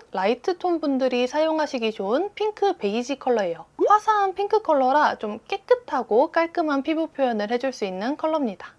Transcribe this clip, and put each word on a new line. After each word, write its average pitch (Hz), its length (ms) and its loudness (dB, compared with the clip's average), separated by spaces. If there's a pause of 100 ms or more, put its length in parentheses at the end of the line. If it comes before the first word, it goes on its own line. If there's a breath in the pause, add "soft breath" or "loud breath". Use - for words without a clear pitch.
(120)
라이트 240 460 -2
톤 349 220 -2
분들이 254 460 0
사용하시기 294 680 0
좋은 240 420 -2
핑크 403 420 0
베이지 240 420 -4
컬러예요. 185 460 -2 (220)
화사한 415 480 2
핑크 403 280 0
컬러라 285 540 2
좀 214 320 -8
깨끗하고 311 840 0
깔끔한 330 520 0
피부 311 260 -2
표현을 226 420 -2
해줄 247 220 -2
수 226 120 -6
있는 196 320 -4
컬러입니다. 294 520 -2 (100)